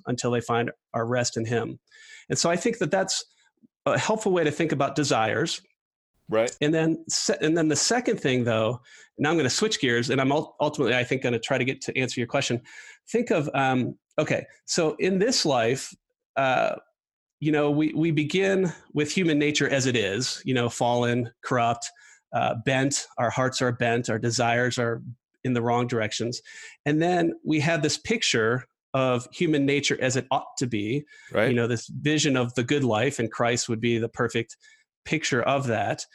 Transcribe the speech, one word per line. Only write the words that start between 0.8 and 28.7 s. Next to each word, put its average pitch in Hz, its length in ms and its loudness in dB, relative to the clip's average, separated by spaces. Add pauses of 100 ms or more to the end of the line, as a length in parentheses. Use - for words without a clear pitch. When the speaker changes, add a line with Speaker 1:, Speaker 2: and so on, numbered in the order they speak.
Speaker 1:
our 117 140 -2
rest 123 280 -2
in 113 100 -2
him. 120 340 -2 (500)
And - 80 -2
so 170 120 2
I 170 60 2
think 202 220 0
that 156 140 -2
that's 190 340 0 (640)
a 120 100 4
helpful 214 340 0
way 175 120 4
to 151 80 2
think 160 200 0
about 139 240 0
desires. 123 680 0 (640)
Speaker 2:
Right. 113 340 2
Speaker 1:
And 151 100 2
then 160 380 2
se-, - 320 -2
and 156 160 2
then 160 120 2
the 143 60 2
second 240 440 0
thing, 127 240 2
though, 113 380 0 (360)
now 147 140 0
I'm 170 60 2
gonna 135 120 2
switch 214 320 0
gears, 120 300 2
and 131 100 2
I'm 131 100 2
ul-, 151 280 -2
ultimately, 143 360 0
I 123 80 2
think, 131 200 -2
gonna 120 160 0
try 131 180 -2
to 127 80 0
get 131 160 -4
to - 160 -8
answer 127 220 -2
your 120 80 -2
question. 123 340 -2 (500)
Think 233 200 0
of, 151 240 0
um, 131 420 0 (220)
okay, 151 260 0 (200)
so 156 340 0
in 185 180 2
this 233 260 2
life, 127 480 0 (440)
uh, 131 400 2 (640)
you 147 120 0
know, 147 200 2
we, 151 240 0
we 165 160 2
begin 185 600 0 (220)
with 147 180 0
human 165 280 2
nature 147 280 2
as 131 200 0
it 123 80 2
is, 107 500 -2
you 131 80 0
know, 120 160 0
fallen, 120 640 0 (120)
corrupt, 120 460 0 (460)
uh, 123 180 0 (100)
bent, 135 440 0 (100)
our 117 140 0
hearts 127 280 0
are 123 120 2
bent, 120 360 0
our 113 120 -2
desires 120 580 0
are 117 240 -2 (420)
in 131 100 0
the 120 100 0
wrong 120 240 2
directions. 113 540 -2 (440)
And 151 160 2
then 170 320 2 (100)
we 156 180 2
have 165 200 2
this 147 160 0
picture 127 680 0 (280)